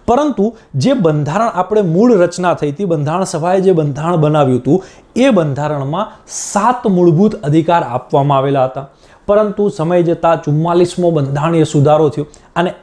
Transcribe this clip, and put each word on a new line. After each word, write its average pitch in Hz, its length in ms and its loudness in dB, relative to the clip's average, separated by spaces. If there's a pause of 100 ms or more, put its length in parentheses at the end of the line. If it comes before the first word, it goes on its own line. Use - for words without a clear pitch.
પરંતુ 240 480 0 (200)
જે 160 180 2
બંધારણ 160 540 0
આપણે 214 340 -2
મૂળ 196 360 2
રચના 175 360 0
થઈ 147 180 -4
હતી, 165 140 -6
બંધારણ 165 380 -2
સભાએ 180 380 -2
જે 185 100 2
બંધારણ 156 440 -2
બનાવ્યું 151 440 2
હતું, 151 240 0 (320)
એ 262 140 4
બંધારણમાં 151 840 -2 (160)
સાત 240 600 -2
મૂળભૂત 180 560 4
અધિકાર 160 400 2
આપવામાં 139 540 -2
આવેલા 139 280 0
હતા. 139 240 -8 (380)
પરંતુ 208 420 0
સમય 175 340 0
જતાં 165 400 0
ચુમ્માલીસમો 175 680 0
બંધારણીય 151 520 0
સુધારો 151 460 2
થયો 143 160 -8 (300)
અને 175 280 -2